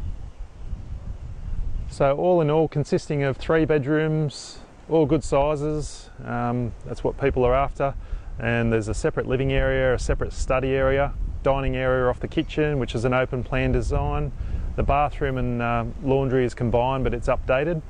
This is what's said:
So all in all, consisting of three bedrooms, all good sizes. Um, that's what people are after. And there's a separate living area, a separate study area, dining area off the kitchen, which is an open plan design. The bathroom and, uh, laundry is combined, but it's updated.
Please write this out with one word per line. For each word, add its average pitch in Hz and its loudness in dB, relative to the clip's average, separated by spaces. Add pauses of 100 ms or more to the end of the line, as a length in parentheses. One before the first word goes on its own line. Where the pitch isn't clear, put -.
(1900)
So 143 2
all 175 4
in 147 4
all, 156 4
consisting 147 0
of 135 0
three 160 4
bedrooms, 156 0 (320)
all 156 4
good 147 2
sizes. 151 0 (160)
Um, 120 -2 (120)
that's 123 -8
what - -2
people 131 2
are 123 4
after. 139 0 (440)
And 117 2
there's 107 0
a 107 -2
separate 139 -2
living 131 0
area, 131 2
a 113 0
separate - 0
study 131 0
area, 135 2 (300)
dining 135 2
area 127 2
off 123 0
the 120 -4
kitchen, 151 0
which 120 -2
is 113 0
an 127 4
open 127 0
plan - 0
design. 143 0 (440)
The 123 0
bathroom 139 0
and, 123 0
uh, 117 0 (180)
laundry 131 2
is 113 -2
combined, 123 0
but 113 0
it's 120 -2
updated. 147 0